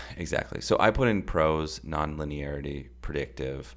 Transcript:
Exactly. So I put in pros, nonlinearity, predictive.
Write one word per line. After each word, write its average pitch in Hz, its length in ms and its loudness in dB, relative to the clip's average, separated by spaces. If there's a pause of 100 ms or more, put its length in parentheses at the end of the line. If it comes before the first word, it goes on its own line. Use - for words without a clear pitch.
(160)
Exactly. - 440 -2
So - 180 4
I - 120 8
put 127 180 4
in 104 140 2
pros, 78 580 2
nonlinearity, 73 1080 -4 (140)
predictive. 67 760 -6